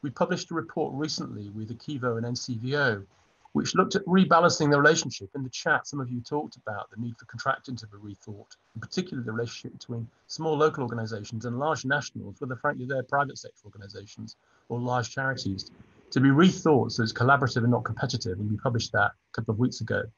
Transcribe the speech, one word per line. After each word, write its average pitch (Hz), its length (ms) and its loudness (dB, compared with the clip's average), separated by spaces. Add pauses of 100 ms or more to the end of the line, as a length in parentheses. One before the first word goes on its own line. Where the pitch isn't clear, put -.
We 143 80 -4
published 175 400 -2
a 175 40 -8
report 160 400 -4
recently 131 560 -8
with 110 200 -10
Akivo 120 460 -4
and 117 100 -4
N 120 80 -4
C 123 240 -6
V 127 180 -2
O, 113 280 2 (480)
which - 240 0
looked - 180 2
at - 120 0
rebalancing 170 640 6
the 143 60 6
relationship. 143 580 2
In 135 80 -6
the 127 60 -8
chat, - 360 -2
some 147 140 -6
of 123 100 -6
you 123 100 -6
talked 147 360 -6
about 104 340 -10
the 107 100 -14
need 120 160 -6
for - 100 -20
contracting 131 500 -6
to 107 100 -14
be 101 100 -20
rethought, 104 600 -16 (180)
in 110 60 -10
particular 147 420 -6
the 117 80 -6
relationship - 480 -8
between 113 300 -8 (180)
small 156 320 -4
local 151 240 2
organisations 113 640 -6
and 120 160 -4
large 147 240 -2
nationals, 120 560 -4
whether 127 160 -6
frankly 135 300 -4
they're 131 180 -4
private 139 340 0
sector - 260 -18
organisations 104 720 -16 (340)
or 120 120 -4
large 123 300 0
charities, 131 600 -4 (400)
to 127 100 4
be 135 100 8
rethought 143 600 6
so 117 140 0
it's 110 80 -2
collaborative 127 500 4
and 120 80 6
not 117 140 2
competitive, 107 560 -4
and 104 100 -2
we 107 60 0
published 113 340 0
that 104 220 2
a - 200 -20
couple 113 200 -2
of 104 80 0
weeks - 200 2
ago. 107 220 0 (160)